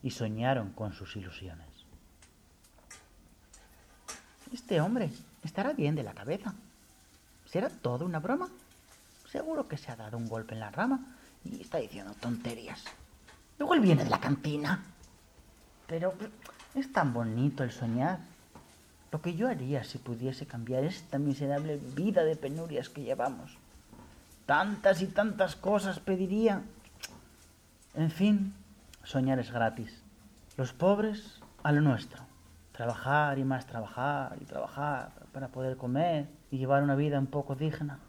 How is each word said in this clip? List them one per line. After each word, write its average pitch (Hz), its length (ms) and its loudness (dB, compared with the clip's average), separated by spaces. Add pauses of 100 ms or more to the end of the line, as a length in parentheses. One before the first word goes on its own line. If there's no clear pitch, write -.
y 127 100 -4
soñaron 113 600 0
con 104 220 -6
sus - 240 -12
ilusiones. 85 500 -12 (2750)
Este 208 260 0
hombre 196 320 2 (320)
estará 214 300 -2
bien 151 220 2
de 147 80 -2
la 101 100 -8
cabeza. 170 400 -6 (920)
¿Será 208 260 -2
todo 127 360 -2
una 170 140 -2
broma? 269 280 -2 (840)
Seguro 311 380 -4
que 147 100 -8
se - 140 -12
ha 117 60 -12
dado 110 200 -10
un 117 120 -4
golpe 110 240 -6
en 110 80 -6
la 107 100 -8
rama 254 300 0 (420)
y - 160 -10
está - 200 -4
diciendo 101 340 -8
tonterías. 117 720 -6 (720)
Luego 294 160 2
él 311 80 8
viene 180 240 8
de - 40 0
la - 120 2
cantina. 147 640 0 (1000)
Pero 170 280 -2 (640)
es 269 180 -4
tan 147 200 4
bonito 120 500 2
el 120 80 -2
soñar. 131 480 0 (920)
Lo 160 120 -4
que 175 100 -2
yo 202 140 0
haría 135 360 -2
si - 140 -10
pudiese 123 480 -6
cambiar 123 380 -2
esta 160 340 -4
miserable 143 640 0 (160)
vida 185 280 4
de 156 120 4
penurias 147 540 -6
que 143 120 -12
llevamos. 127 560 -4 (880)
Tantas 190 560 4
y 190 60 0
tantas 202 480 2
cosas 190 440 2
pediría. 196 640 2 (1300)
En 160 160 2
fin, 196 420 4 (500)
soñar 131 360 2
es 110 120 -4
gratis. 113 520 0 (540)
Los 127 160 -2
pobres 208 680 2 (240)
a 151 80 4
lo 147 100 8
nuestro. 135 400 2 (500)
Trabajar 135 680 0
y 135 40 0
más 135 220 0
trabajar 127 760 -4
y - 60 -14
trabajar 139 640 -6 (240)
para 135 140 -8
poder 131 280 -4
comer 143 520 0 (240)
y 135 80 -4
llevar 139 240 6
una 143 120 4
vida 143 220 2
un 135 100 2
poco 143 280 -2
digna. 147 420 -4 (120)